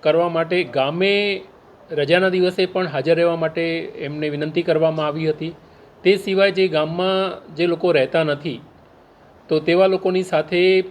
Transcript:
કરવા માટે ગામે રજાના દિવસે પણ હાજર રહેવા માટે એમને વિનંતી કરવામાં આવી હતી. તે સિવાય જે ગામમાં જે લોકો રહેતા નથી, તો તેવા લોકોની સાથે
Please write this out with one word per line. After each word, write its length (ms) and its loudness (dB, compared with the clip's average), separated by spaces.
કરવા 280 2
માટે 340 0
ગામે 760 -2
રજાના 380 2
દિવસે 360 0
પણ 220 -4
હાજર 280 0
રહેવા 200 2
માટે 440 -4
એમને 500 -8
વિનંતી 320 -4
કરવામાં 460 0
આવી 220 -2
હતી. 260 -6
તે 120 4
સિવાય 360 0
જે 160 0
ગામમાં 880 -2
જે 120 0
લોકો 240 0
રહેતા 320 2
નથી, 380 -4
તો 100 2
તેવા 280 4
લોકોની 360 0
સાથે 680 2